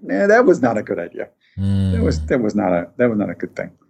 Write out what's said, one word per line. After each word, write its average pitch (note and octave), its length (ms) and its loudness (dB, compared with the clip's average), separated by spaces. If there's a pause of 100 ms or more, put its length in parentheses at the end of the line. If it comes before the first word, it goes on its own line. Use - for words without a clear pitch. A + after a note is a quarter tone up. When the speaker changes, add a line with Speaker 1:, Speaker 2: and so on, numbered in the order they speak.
Speaker 1:
"Eh, G3+ 180 0
that A3+ 160 6
was D3+ 180 4
not A#2 160 0
a G#2 60 -2
good F2 160 -6
idea. - 300 -10 (260)
That G2 460 0
was, E2 160 0
Speaker 2:
Hmm. D#2 80 -6
Speaker 1:
that B2+ 160 0
was G#2 120 -2
not F#2 200 0
a, E2+ 240 -2
that B2 120 2
was A2 80 -2
not G2+ 120 -2
a F2 40 -8
good - 220 -12
thing." - 160 -10 (180)